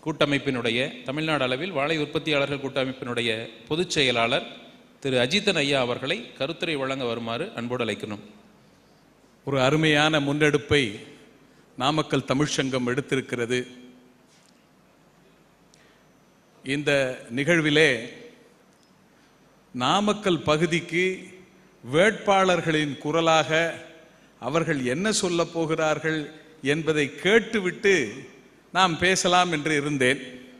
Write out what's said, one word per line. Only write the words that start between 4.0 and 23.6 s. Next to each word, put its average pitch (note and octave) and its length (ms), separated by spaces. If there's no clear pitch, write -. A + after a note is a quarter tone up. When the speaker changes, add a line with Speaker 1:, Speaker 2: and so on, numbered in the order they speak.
Speaker 1:
திரு C3 200
அஜித்தன் F#3 360
ஐயா C#3+ 240
அவர்களை B2+ 580
கருத்துரை D#3+ 380
வழங்க C3+ 300
வருமாறு A#2 500
அன்போடு A#2+ 300
அழைக்கணும். G#2+ 380
Speaker 2:
ஒரு C3+ 160
அருமையான D3+ 580
முன்னெடுப்பை C#3+ 800
நாமக்கல் D3 500
தமிழ்ச்சங்கம் C3 600
எடுத்திருக்கிறது. B2 800
இந்த C#3+ 280
நிகழ்விலே D3 800
நாமக்கல் F#3+ 680
பகுதிக்கு E3 680
வேட்பாளர்களின் E3+ 1040
குரலாக D#3+ 800